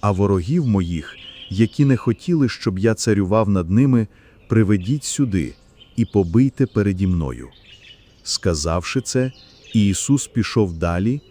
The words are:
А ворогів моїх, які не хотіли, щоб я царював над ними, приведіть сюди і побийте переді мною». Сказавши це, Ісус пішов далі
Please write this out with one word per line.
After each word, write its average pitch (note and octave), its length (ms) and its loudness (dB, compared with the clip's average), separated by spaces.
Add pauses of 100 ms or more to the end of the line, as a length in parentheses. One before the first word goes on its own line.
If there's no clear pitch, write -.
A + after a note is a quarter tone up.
А G#2 100 0
ворогів G2+ 560 0
моїх, F2 480 -2 (340)
які A2 360 0
не C3+ 120 4
хотіли, C3+ 520 0
щоб F#2+ 300 -4
я A2 140 2
царював G#2 560 0
над F#2 200 0
ними, A#2+ 380 2 (400)
приведіть G#2+ 560 2
сюди G2 500 -2 (420)
і A2+ 100 0
побийте G#2+ 600 2
переді G2 420 0
мною». C2+ 400 -2 (760)
Сказавши E2+ 760 -4
це, B2+ 300 -2 (420)
Ісус G#2+ 540 2
пішов G#2 460 -2
далі F2 580 -2